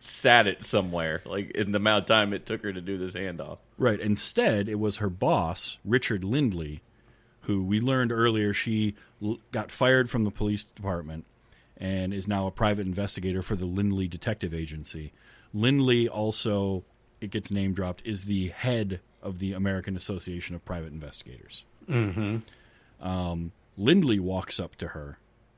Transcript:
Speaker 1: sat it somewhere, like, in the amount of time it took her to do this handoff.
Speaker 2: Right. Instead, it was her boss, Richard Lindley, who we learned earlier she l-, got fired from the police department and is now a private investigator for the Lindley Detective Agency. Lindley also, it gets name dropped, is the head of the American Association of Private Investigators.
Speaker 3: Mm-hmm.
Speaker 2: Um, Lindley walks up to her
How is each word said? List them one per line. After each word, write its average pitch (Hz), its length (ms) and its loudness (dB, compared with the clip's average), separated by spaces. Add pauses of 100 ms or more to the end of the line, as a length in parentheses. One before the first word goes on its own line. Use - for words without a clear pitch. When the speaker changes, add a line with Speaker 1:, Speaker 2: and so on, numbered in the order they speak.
Speaker 1:
sat 120 460 6
it 92 160 -2
somewhere, 85 640 0
like, 98 260 -4
in 101 200 -2
the 104 40 2
amount 104 260 4
of - 60 -6
time 107 240 4
it 92 140 -6
took 113 160 -6
her 101 100 -4
to 92 80 -8
do 95 180 -4
this 92 160 -6
handoff. 85 440 -6 (200)
Speaker 2:
Right. 117 220 2
Instead, 107 680 2
it 107 100 -2
was 107 200 0
her 104 120 0
boss, 92 760 0
Richard 107 400 2
Lindley, 92 580 0 (600)
who 101 220 0
we 107 160 2
learned 123 320 2
earlier 110 420 4
she 107 400 0 (280)
l-, 107 160 -2 (140)
got 110 180 -4
fired 131 400 4
from 113 140 2
the 101 60 0
police 104 340 -2
department 85 600 -6 (520)
and 95 380 -2
is 98 140 -6
now 98 180 0
a 95 40 -2
private 104 360 0
investigator 92 560 -2
for 104 140 -2
the 90 100 -2
Lindley 98 420 2
Detective 87 460 -4
Agency. 78 580 -8 (420)
Lindley 123 540 4
also, 101 760 -2 (360)
it 101 100 -8
gets 104 200 -6
name 98 240 0
dropped, 90 320 -4
is 101 180 -6
the 98 240 0
head 107 520 -2 (220)
of 95 160 -6
the 95 140 -2
American 95 440 -2
Association 87 580 -6
of 82 100 -10
Private 80 280 -8
Investigators. - 720 -14 (240)
Speaker 3:
Mm-hmm. 107 480 0 (640)
Speaker 2:
Um, 87 520 -4 (260)
Lindley 131 400 4
walks 92 420 -4
up 85 160 -10
to 82 120 -8
her 73 300 -12 (400)